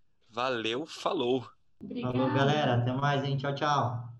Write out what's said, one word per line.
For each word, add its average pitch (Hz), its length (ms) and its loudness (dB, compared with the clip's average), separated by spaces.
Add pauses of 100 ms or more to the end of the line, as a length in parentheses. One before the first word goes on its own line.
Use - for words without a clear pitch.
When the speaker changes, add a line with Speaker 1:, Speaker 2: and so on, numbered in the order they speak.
(280)
Speaker 1:
Valeu, 120 580 -2
falou. 131 600 0 (360)
Speaker 2:
Obrigada. 220 300 -6
Speaker 3:
Falou, 262 220 2
galera. 139 420 4
Até 120 160 2
mais, 139 320 0
hein? 135 120 0
Tchau, 139 180 -2
tchau. 139 540 0 (120)